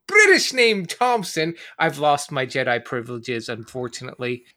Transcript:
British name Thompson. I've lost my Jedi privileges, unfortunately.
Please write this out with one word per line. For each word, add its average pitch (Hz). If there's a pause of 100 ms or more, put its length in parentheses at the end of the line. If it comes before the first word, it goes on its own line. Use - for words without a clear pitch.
British 392
name 220
Thompson. 175 (220)
I've 160
lost 147
my 131
Jedi 127
privileges, 120
unfortunately. 123 (120)